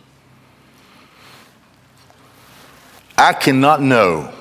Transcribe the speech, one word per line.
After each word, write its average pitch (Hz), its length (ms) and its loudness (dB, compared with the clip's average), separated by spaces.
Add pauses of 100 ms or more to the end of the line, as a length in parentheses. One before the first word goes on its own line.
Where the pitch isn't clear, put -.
(3250)
I 160 160 2
cannot 143 480 0
know 98 480 0 (120)